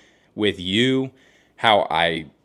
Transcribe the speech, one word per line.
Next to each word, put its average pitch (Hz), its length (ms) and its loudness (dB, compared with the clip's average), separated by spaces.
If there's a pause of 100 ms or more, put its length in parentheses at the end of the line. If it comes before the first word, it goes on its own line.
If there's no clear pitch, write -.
(340)
with 104 240 -2
you 127 520 -2 (460)
how 104 340 4
I 82 360 -2 (180)